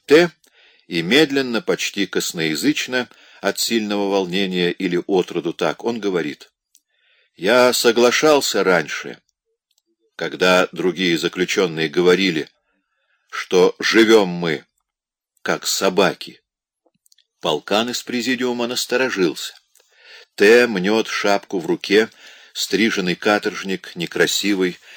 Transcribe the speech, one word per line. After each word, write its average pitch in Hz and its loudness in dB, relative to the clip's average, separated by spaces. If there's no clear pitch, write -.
Т 165 6
и 85 -4
медленно, 131 0
почти 95 -4
косноязычно, 95 -4
от 98 -4
сильного 104 -2
волнения 92 -2
или 87 -4
отроду 87 -2
так, 82 -4
он 117 -6
говорит: 85 -6
«Я 123 4
соглашался 120 2
раньше, 78 -2
когда 90 2
другие 85 -2
заключённые 85 -2
говорили, 87 0
что - 2
живём 110 4
мы, 85 -4
как - -4
собаки». 95 -2
Полкан 98 -2
из 117 -8
президиума 120 -4
насторожился. 120 -2
Т 117 6
мнёт 104 0
шапку 101 -4
в 80 -10
руке, 98 0
стриженный 98 -2
каторжник, 98 -4
некрасивый, 90 -2